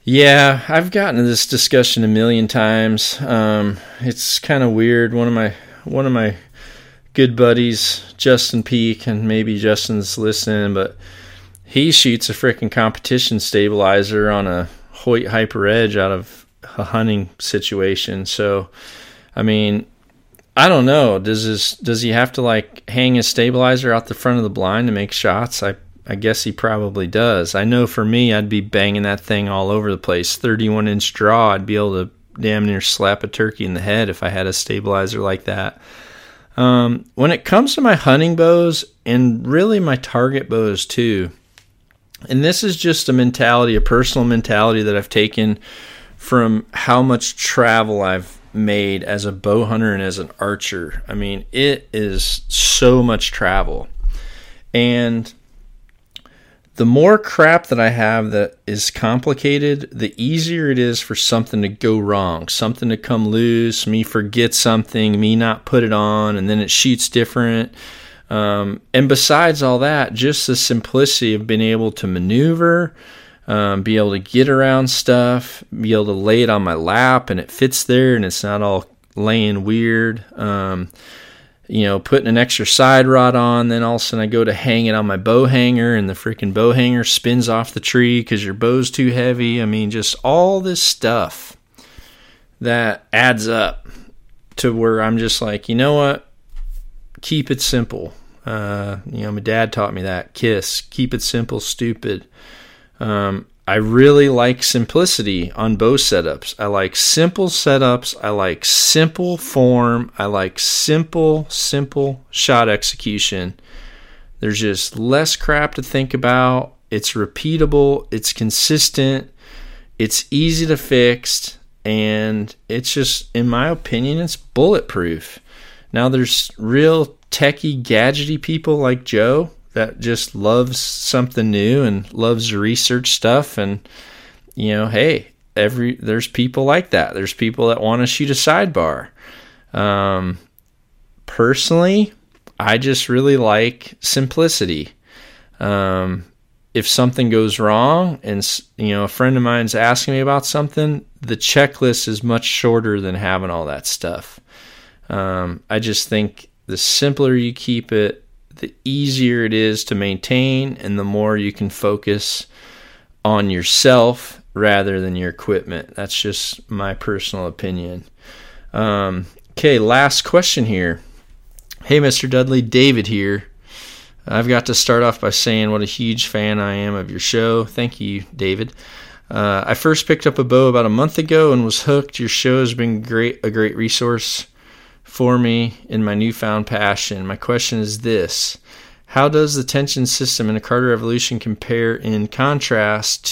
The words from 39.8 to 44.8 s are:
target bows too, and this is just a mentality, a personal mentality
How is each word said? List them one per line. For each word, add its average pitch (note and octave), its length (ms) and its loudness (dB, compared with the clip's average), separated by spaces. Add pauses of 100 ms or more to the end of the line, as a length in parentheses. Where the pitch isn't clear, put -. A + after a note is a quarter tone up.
target C3 540 -2
bows A2 340 0
too, G#2 460 -2 (960)
and C3 160 2
this F3+ 200 0
is F#3 120 -2
just E3 320 0
a C3+ 40 2
mentality, A#2+ 640 2
a G#2 40 4
personal B2 460 2
mentality A2+ 560 2